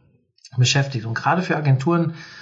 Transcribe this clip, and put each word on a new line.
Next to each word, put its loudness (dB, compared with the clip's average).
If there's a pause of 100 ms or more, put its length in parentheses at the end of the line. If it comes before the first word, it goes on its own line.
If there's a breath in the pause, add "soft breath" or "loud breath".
(560)
beschäftigt. 0
Und -6
gerade 0
für -2
Agenturen 2 (280 loud breath)